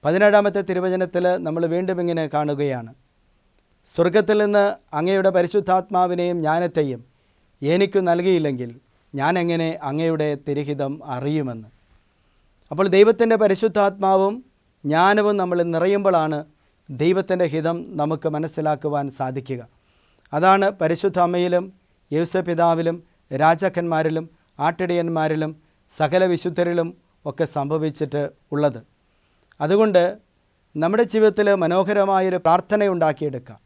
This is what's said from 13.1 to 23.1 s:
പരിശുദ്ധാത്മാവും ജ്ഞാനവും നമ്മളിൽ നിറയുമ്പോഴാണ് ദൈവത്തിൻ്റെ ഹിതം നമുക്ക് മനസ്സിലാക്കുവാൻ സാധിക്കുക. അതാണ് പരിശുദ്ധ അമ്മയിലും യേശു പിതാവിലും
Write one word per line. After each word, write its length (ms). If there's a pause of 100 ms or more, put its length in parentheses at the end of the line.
പരിശുദ്ധാത്മാവും 1120 (400)
ജ്ഞാനവും 520
നമ്മളിൽ 340
നിറയുമ്പോഴാണ് 760 (440)
ദൈവത്തിൻ്റെ 560
ഹിതം 520
നമുക്ക് 320
മനസ്സിലാക്കുവാൻ 800
സാധിക്കുക. 580 (680)
അതാണ് 380
പരിശുദ്ധ 480
അമ്മയിലും 540 (400)
യേശു 240
പിതാവിലും 680 (300)